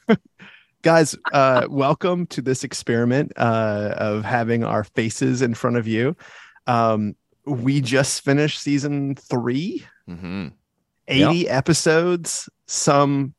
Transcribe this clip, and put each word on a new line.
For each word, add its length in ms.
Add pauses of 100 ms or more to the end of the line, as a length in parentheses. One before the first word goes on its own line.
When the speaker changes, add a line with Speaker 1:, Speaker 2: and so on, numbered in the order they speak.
Speaker 1:
<laughs> 120 (680)
guys, 320 (180)
uh, 360
welcome 580
to 140
this 220
experiment, 760
uh, 600
of 260
having 400
our 200
faces 580
in 120
front 240
of 100
you. 280 (520)
Um, 480 (300)
we 360
just 420
finished 380
season 540
three. 680 (240)
Speaker 2:
Mm-hmm. 380 (600)
Speaker 1:
Eighty 320
Speaker 3:
Yep. 160
Speaker 1:
episodes, 960 (180)
some 720